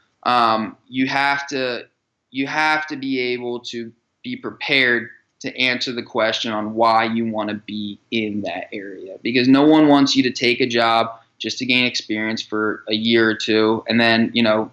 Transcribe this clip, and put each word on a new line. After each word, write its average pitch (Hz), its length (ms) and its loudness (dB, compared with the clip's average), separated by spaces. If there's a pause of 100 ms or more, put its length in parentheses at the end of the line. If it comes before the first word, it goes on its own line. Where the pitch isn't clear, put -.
(240)
Um, 113 520 2 (120)
you 131 180 -2
have 139 420 0
to, 127 380 -6 (440)
you 135 160 -4
have 156 420 0
to 147 80 -8
be 135 240 -4
able 123 400 -4
to 117 320 -12 (320)
be 123 120 -8
prepared 120 720 -2 (300)
to 131 160 -10
answer 127 360 -2
the 120 100 -6
question 110 500 -2
on 107 220 -6
why 113 300 4
you 113 220 -2
wanna 107 280 -4
be 104 440 -10 (120)
in 107 320 -4
that 90 300 -8
area, 98 500 -14
because 123 260 2
no 135 140 6
one 156 260 6
wants 139 280 4
you 131 60 4
to 127 80 0
take 120 300 0
a 127 60 2
job 117 520 0 (240)
just 113 160 -6
to 135 80 -6
gain 123 180 2
experience 110 560 -4
for 107 480 -4
a 107 60 -2
year 113 340 4
or 107 60 2
two, 110 540 0
and 117 120 2
then, 117 320 4
you 117 100 0
know, 110 300 0